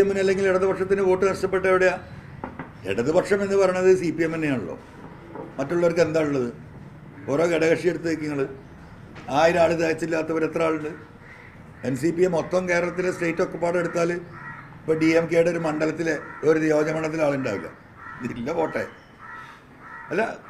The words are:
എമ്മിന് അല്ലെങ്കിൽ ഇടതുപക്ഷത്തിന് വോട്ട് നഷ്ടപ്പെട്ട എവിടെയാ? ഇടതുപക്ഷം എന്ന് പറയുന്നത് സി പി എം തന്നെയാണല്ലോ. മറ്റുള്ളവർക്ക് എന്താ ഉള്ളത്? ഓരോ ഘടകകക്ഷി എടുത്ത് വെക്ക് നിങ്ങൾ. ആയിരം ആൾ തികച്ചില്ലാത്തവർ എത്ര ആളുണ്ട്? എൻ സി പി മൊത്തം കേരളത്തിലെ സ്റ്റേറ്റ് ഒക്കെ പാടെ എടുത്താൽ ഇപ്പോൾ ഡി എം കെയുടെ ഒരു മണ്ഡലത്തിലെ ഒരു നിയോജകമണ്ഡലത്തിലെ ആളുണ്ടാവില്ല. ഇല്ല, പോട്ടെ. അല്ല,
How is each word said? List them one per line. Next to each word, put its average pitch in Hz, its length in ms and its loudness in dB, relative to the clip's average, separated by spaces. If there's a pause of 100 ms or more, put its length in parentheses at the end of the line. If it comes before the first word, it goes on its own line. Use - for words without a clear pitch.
എമ്മിന് 196 200 2
അല്ലെങ്കിൽ 190 280 2
ഇടതുപക്ഷത്തിന് 190 580 2
വോട്ട് 185 200 4
നഷ്ടപ്പെട്ട 185 440 0
എവിടെയാ? 185 220 4 (960)
ഇടതുപക്ഷം 165 540 2
എന്ന് 196 160 0
പറയുന്നത് 185 300 4 (100)
സി 170 160 -2
പി 160 100 -2
എം 160 80 -4
തന്നെയാണല്ലോ. 131 400 -2 (840)
മറ്റുള്ളവർക്ക് 170 480 2
എന്താ 156 200 0
ഉള്ളത്? 135 220 0 (800)
ഓരോ 147 220 2
ഘടകകക്ഷി 160 400 2
എടുത്ത് 160 180 -6
വെക്ക് 151 160 -4
നിങ്ങൾ. 143 140 -4 (1000)
ആയിരം 170 260 6
ആൾ 160 60 6 (100)
തികച്ചില്ലാത്തവർ 160 680 0
എത്ര 165 200 -2
ആളുണ്ട്? 151 240 -2 (960)
എൻ 135 140 0
സി 165 140 2
പി 180 200 4
മൊത്തം 180 340 0
കേരളത്തിലെ 175 460 0
സ്റ്റേറ്റ് 170 300 -2
ഒക്കെ 175 180 -8
പാടെ 180 180 0
എടുത്താൽ 170 280 0 (720)
ഇപ്പോൾ 160 220 0
ഡി 160 60 6 (100)
എം 170 120 4
കെയുടെ 170 240 4
ഒരു 165 120 -4
മണ്ഡലത്തിലെ 156 480 0 (340)
ഒരു 160 160 6
നിയോജകമണ്ഡലത്തിലെ 156 640 2
ആളുണ്ടാവില്ല. 123 400 -2 (580)
ഇല്ല, 120 240 -6 (100)
പോട്ടെ. 135 240 -2 (1300)
അല്ല, 175 120 0 (280)